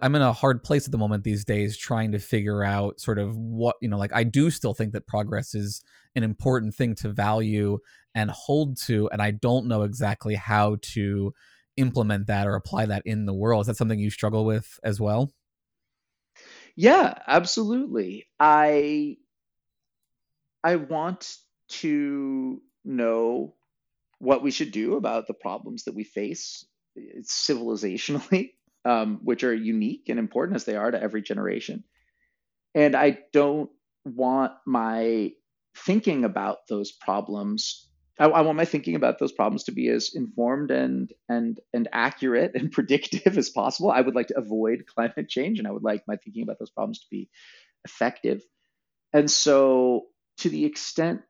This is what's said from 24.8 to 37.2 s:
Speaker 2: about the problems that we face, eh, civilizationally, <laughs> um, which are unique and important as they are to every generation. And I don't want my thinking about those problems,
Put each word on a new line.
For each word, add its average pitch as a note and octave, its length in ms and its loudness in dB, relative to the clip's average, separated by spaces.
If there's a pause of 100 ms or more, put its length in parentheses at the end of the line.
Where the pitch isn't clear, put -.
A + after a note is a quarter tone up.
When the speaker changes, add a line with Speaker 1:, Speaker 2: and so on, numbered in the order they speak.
Speaker 2:
about A2+ 320 -2
the A2+ 60 -6
problems - 500 -10
that - 120 -10
we G#2+ 80 -8
face, - 640 -10 (320)
eh, A2+ 240 -18
civilizationally, A#2 1300 -4 (160)
<laughs> - 180 -12
um, A2 380 0
which A#2+ 200 -2
are B2 100 2
unique A2 560 -2
and A#2+ 100 -2
important D3+ 360 -2
as - 100 -6
they G#2+ 100 -4
are G#2+ 160 0
to A#2+ 100 -2
every G#2+ 200 -4
generation. G2+ 600 -6 (920)
And D3 200 4
I C#3+ 240 4 (140)
don't D3 360 2 (360)
want B2+ 480 0 (120)
my A2+ 640 0 (440)
thinking F3+ 500 0
about G2+ 440 -4
those G2+ 220 -4
problems, G#2 960 -4 (320)